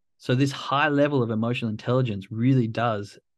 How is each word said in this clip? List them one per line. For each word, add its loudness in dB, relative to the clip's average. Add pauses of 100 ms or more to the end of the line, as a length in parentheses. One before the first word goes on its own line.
(180)
So -2
this 2
high 0
level 2
of -2
emotional -2
intelligence -2
really 2
does -4 (200)